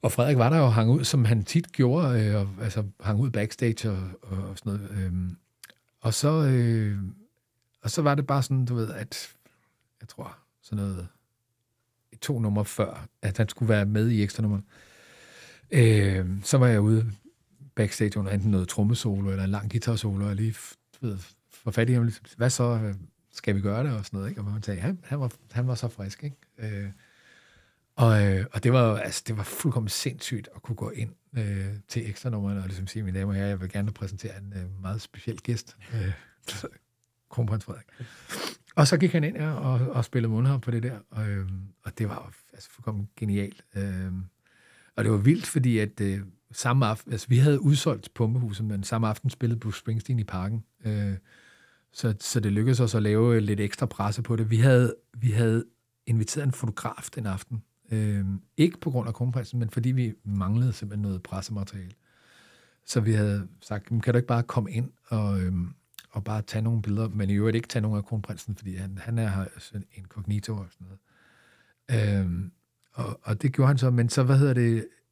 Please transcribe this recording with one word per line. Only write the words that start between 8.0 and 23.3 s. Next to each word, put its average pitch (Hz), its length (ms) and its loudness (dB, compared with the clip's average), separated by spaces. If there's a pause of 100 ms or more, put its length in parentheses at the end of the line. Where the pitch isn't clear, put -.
var 143 120 4
det 143 120 0
bare 135 160 2
sådan, 131 220 2
du 123 100 -2
ved, 113 160 -2
at - 420 -10 (680)
jeg 110 80 -18
tror, - 300 -16 (240)
sådan 101 220 -4
noget 90 240 -6 (1120)
to 139 200 -2
numre 104 240 2
før, - 440 -6 (140)
at 98 160 -4
han 107 100 4
skulle - 200 -4
være 104 180 4
med 107 220 2
i 110 140 4
ekstra 101 200 -2
nummer. 104 180 0 (1120)
Øh, 101 560 6 (160)
så - 160 2
var 127 80 8
jeg 113 140 6
ude 110 320 4 (640)
backstage 104 440 0
under 98 140 -2
enten 101 180 2
noget 92 180 2
trommesolo 101 600 0
eller 95 140 -2
en 95 60 0
lang 104 200 -4
guitarsolo, 107 580 -2
og 101 80 -2
lige 110 160 -2
f-, - 220 -14 (260)
du 127 60 -6
ved, 101 120 -6 (320)
få - 200 -8
fat 117 200 2
i - 20 4
ham, 123 100 4
ligesom, 113 220 -2 (120)
"Hvad 123 140 2
så? 113 440 0 (380)